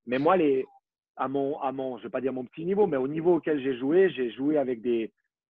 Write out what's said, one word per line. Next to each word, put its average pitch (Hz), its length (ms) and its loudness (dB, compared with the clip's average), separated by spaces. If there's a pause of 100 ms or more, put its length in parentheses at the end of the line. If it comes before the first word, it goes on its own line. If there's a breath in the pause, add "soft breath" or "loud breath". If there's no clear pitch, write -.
mais 127 140 -2
moi, 165 160 4
les, 139 280 2 (520)
à 131 120 -4
mon, 139 300 -2
à 131 140 -4
mon, 131 260 -6
je 101 60 -16
vais 113 60 -10
pas 131 100 -4
dire 127 120 -2
mon 127 120 -6
petit 160 200 -12
niveau, 196 220 2
mais 151 100 0
au 131 120 0
niveau 160 280 2
auquel 151 260 0
j'ai 131 140 -2
joué, 165 340 4
j'ai 127 200 -4
joué 139 280 0
avec 127 240 -2
des, 117 300 0 (380)